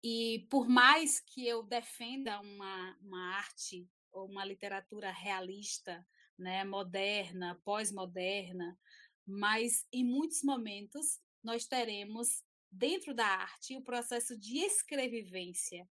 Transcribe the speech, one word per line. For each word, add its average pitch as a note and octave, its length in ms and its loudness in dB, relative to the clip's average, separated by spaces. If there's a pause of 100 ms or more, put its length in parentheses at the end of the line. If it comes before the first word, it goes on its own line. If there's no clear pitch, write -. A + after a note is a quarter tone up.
E A3+ 460 0
por B3 180 6
mais C4+ 520 10
que - 260 -8
eu A#3 160 0
defenda A#3 760 -6
uma, G3 600 -10
uma F#3 360 -6
arte F#3 520 -10 (220)
ou F#3+ 160 -10
uma G3 180 -8
literatura G3 680 -8
realista, F#3 920 -6 (320)
né, F#3 280 -4
moderna, F#3+ 1000 -4
pós-moderna, F#3 1120 -4 (480)
mas G#3+ 680 2
em B3+ 120 2
muitos C#4+ 380 2
momentos A#3 800 0 (220)
nós A3+ 240 -4
teremos A3 760 0 (280)
dentro C#4+ 440 0
da A3+ 120 4
arte F#3+ 500 -2
o C4+ 60 -10
processo A#3+ 540 -2
de G#3+ 220 -6
escrevivência F#3+ 1400 -2